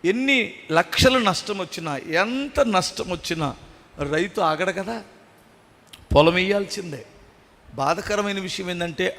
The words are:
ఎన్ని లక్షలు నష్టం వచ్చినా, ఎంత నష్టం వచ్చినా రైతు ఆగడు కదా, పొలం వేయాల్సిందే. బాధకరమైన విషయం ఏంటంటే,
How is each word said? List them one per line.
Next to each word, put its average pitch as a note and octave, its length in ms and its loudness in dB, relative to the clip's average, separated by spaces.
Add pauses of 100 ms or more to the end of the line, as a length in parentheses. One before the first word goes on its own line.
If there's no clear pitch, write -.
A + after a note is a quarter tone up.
ఎన్ని B3 480 2 (180)
లక్షలు B3+ 480 4
నష్టం G3+ 380 -2
వచ్చినా, E3 400 -6
ఎంత A#3 640 -2
నష్టం G#3+ 480 0
వచ్చినా D#3+ 480 -4 (440)
రైతు D#3 420 0
ఆగడు E3 300 2
కదా, G3 300 -6 (1120)
పొలం D#3+ 180 8
వేయాల్సిందే. F#3 720 -2 (680)
బాధకరమైన G3 640 0
విషయం F#3 300 -8
ఏంటంటే, F3 500 -4